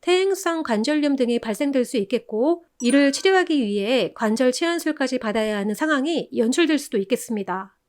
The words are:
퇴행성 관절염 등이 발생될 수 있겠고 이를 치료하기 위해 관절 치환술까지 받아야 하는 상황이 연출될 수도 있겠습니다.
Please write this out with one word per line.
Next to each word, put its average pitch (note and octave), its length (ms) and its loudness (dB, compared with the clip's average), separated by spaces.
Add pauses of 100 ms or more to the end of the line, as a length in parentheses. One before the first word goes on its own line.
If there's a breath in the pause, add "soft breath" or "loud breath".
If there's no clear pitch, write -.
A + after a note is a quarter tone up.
퇴행성 F4+ 600 0
관절염 C#4 540 0
등이 A#3+ 220 0
발생될 B3 480 -2
수 C4+ 100 -6
있겠고 A#3 680 -2 (180)
이를 C#4 300 4
치료하기 F4 520 2
위해 G#3 500 0
관절 A#3 380 2
치환술까지 D4+ 680 -2
받아야 G#3+ 380 -2
하는 G3+ 180 -2
상황이 D4+ 640 -2
연출될 C4+ 420 2
수도 B3+ 200 -4
있겠습니다. G3 800 -4 (100)